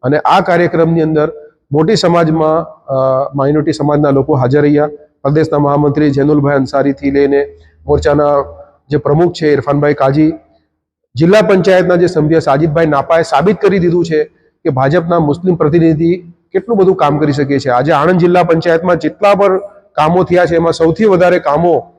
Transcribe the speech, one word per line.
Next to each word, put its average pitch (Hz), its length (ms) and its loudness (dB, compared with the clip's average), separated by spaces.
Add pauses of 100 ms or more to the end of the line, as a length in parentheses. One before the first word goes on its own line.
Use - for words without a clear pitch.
અને 139 160 -2
આ 165 220 2
કાર્યક્રમની 165 600 0
અંદર 156 320 -2 (400)
મોટી 160 240 2
સમાજમાં, 160 640 0
અ, - 340 -10 (380)
માઇનોરિટી 147 380 0
સમાજના 147 380 0
લોકો 135 240 0
હાજર 131 260 0
રહ્યા. 147 260 2 (360)
પ્રદેશના 151 360 0
મહામંત્રી 143 520 0
જૈનુલભાઈ 143 460 0
અંસારીથી 139 540 -2
લઈને 139 360 0 (400)
મોરચાના 147 580 0 (440)
જે 151 80 -2
પ્રમુખ 160 360 0
છે 156 200 -2
ઇરફાનભાઈ 143 420 0
કાજી, 147 380 0 (800)
જિલ્લા 170 280 2
પંચાયતના 180 540 2
જે 175 100 2
સભ્ય 160 340 0
સાજિદભાઈ 151 460 0
નાપાએ 156 360 0
સાબિત 165 340 0
કરી 196 220 0
દીધું 175 260 0
છે 156 200 -2 (400)
કે 165 60 0
ભાજપના 165 480 0
મુસ્લિમ 170 360 0
પ્રતિનિધિ 165 640 0 (360)
કેટલું 208 240 -4
બધું 185 200 2
કામ 147 220 0
કરી 147 140 -2
શકે 139 260 -2
છે. 131 120 -4
આજે 131 220 0
આણંદ 165 260 2
જિલ્લા 175 240 2
પંચાયતમાં 170 540 0
જેટલા 202 380 0
પણ 190 240 0 (340)
કામો 170 320 0
થયા 175 220 0
છે 170 100 0
એમાં 165 160 0
સૌથી 165 320 0
વધારે 180 340 2
કામો 156 600 -2